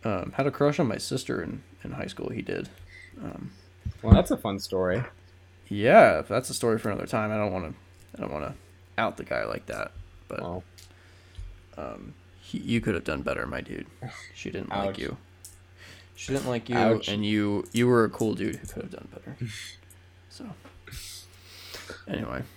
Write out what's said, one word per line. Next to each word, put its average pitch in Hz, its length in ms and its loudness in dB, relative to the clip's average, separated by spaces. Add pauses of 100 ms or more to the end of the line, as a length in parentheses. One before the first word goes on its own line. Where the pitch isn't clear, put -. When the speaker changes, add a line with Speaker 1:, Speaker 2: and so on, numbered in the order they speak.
Speaker 1:
Um, 95 320 -2
had 135 100 2
a 143 40 4
crush 147 300 2
on 143 80 4
my 101 80 0
sister - 460 -4
in, - 200 -6 (220)
in - 80 -8
high - 140 -6
school. - 240 -8
He - 100 -6
did. - 300 -6 (520)
Um, - 300 -10 (500)
Speaker 2:
Well, 113 120 12
that's - 160 8
a - 80 2
fun 98 200 -2
story. 92 440 0 (640)
Speaker 1:
Yeah, 107 540 8
that's 120 260 -2
a - 60 -6
story 113 240 2
for 110 120 -2
another - 160 -4
time. 107 240 0
I 107 60 0
don't 104 160 0
wanna, 87 220 -4 (420)
I - 60 -12
don't - 100 -6
wanna 73 220 -6 (420)
out 107 220 0
the - 60 -8
guy 58 200 -2
like - 220 -6
that. 53 260 -6 (360)
But - 120 -6
Speaker 2:
Oh. 87 220 -6 (1120)
Speaker 1:
um, 53 380 -10 (260)
he, - 180 -8
you 117 220 0
could 110 140 0
have - 100 -4
done 76 160 -2
better, 64 260 -2
my 64 140 -6
dude. - 260 -10 (480)
She - 160 -10
didn't - 200 -8
like 202 200 -2
Speaker 2:
Ouch. 196 80 -8
Speaker 1:
you. - 180 -6 (1000)
She - 160 -6
didn't 131 160 -2
like 120 200 -2
you, 120 80 0
Speaker 2:
Ouch. 110 320 4
Speaker 1:
and 104 160 0
you, 104 480 2
you 120 140 6
were 120 180 8
a 104 60 2
cool 107 240 0
dude 95 220 -2
who - 100 -12
could - 160 -10
have - 100 -10
done - 200 -14
better. - 280 -14
Speaker 2:
<laughs> 123 60 -4 (840)
Speaker 1:
So, - 160 -16 (1600)
anyway. - 340 -4 (140)